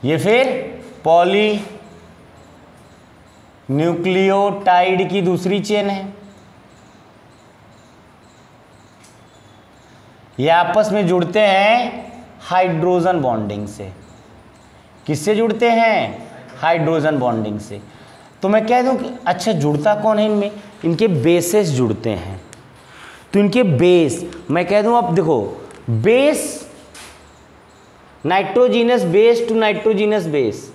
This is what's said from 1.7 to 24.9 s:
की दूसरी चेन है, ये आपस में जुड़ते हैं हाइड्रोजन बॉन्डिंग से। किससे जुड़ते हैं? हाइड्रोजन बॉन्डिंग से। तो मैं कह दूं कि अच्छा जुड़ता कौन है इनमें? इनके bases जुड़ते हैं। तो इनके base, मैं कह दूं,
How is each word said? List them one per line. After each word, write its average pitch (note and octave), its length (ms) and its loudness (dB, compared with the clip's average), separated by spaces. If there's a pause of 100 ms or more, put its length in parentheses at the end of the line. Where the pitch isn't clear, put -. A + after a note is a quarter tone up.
की F#3+ 120 -2
दूसरी F3+ 380 0
चेन G3+ 300 -2
है, G3 240 -10 (4000)
ये C3+ 120 0
आपस F3 420 2
में G#3 140 0
जुड़ते F3+ 360 0
हैं G#3+ 680 0 (300)
हाइड्रोजन F3+ 760 0
बॉन्डिंग G#2 480 -4
से। G2 240 -16 (1120)
किससे D3+ 280 -2
जुड़ते A3+ 360 0
हैं? G#3+ 600 0 (300)
हाइड्रोजन D#3 580 0
बॉन्डिंग A2 420 -4
से। G#2 200 -14 (600)
तो F#3+ 60 -2
मैं G#3+ 180 2
कह B3 160 2
दूं C4 140 0
कि - 140 -8 (160)
अच्छा F3+ 280 -2
जुड़ता D3 420 0
कौन G#3+ 220 0
है G#3+ 60 2
इनमें? G#3 260 0 (340)
इनके E3 240 2
bases E3+ 640 2
जुड़ते A#2 420 -2
हैं। F#2+ 280 -10 (920)
तो G3 60 2
इनके G#3 240 2
base, E3+ 600 2 (260)
मैं E3+ 160 0
कह G3+ 160 2
दूं, A#3 140 2